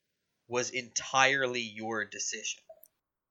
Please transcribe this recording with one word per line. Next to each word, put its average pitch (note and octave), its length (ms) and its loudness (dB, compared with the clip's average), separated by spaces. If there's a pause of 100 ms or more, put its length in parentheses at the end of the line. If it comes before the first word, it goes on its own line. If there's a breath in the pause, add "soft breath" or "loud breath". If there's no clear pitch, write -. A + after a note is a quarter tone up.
(480)
was A#2+ 240 0
entirely B2+ 920 2
your A2 440 -4
decision." - 560 -8 (680)